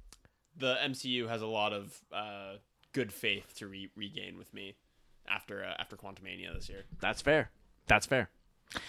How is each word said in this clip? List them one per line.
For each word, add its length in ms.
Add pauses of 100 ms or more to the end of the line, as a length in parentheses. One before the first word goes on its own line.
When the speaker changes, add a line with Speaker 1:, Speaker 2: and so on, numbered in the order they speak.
(580)
Speaker 1:
The 260
M 100
C 160
U 180
has 140
a 60
lot 260
of, 280 (100)
uh, 440 (380)
good 180
faith 460
to 100
re-, 280
regain 420
with 160
me 220 (520)
after, 380
uh, 140
after 180
Quantumania 560
this 160
year. 140 (180)
Speaker 2:
That's 200
fair. 300 (360)
That's 180
fair. 240 (600)